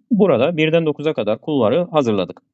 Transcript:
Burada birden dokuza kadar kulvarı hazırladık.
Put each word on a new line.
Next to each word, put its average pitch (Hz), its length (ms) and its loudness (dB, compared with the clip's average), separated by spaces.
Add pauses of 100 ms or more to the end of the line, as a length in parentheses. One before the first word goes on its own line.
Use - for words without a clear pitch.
(120)
Burada 170 460 2
birden 156 280 0
dokuza 151 280 -4
kadar 110 280 -4
kulvarı 147 500 0
hazırladık. 107 500 -2 (120)